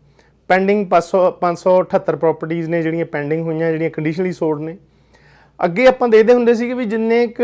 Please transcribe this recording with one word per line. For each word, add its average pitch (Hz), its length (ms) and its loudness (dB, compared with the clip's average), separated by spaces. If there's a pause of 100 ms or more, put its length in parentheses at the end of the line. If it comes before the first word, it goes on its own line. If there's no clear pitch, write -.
(480)
ਪੈਂਡਿੰਗ 190 400 2
ਪੰਜ 175 160 2
ਸੌ, 180 280 2
ਪੰਜ 175 260 -2
ਸੌ 185 240 2
ਅਠੱਤਰ 180 340 -2
ਪ੍ਰਾਪਰਟੀਜ਼ 160 540 -2
ਨੇ 170 120 0
ਜਿਹੜੀਆਂ 160 240 -4
ਪੈਂਡਿੰਗ 156 360 -4
ਹੋਈਆਂ, 165 300 -4
ਜਿਹੜੀਆਂ 160 180 -4
ਕੰਡੀਸ਼ਨਲੀ 160 420 -4
ਸੋਲਡ 156 300 -4
ਨੇ। 160 160 -12 (880)
ਅੱਗੇ 185 220 2
ਆਪਾਂ 254 200 2
ਦੇਖਦੇ 220 260 6
ਹੁੰਦੇ 240 200 2
ਸੀਗੇ 240 200 -2
ਵੀ 247 120 -4
ਜਿੰਨੇ 226 420 0
ਕੁ 233 160 -4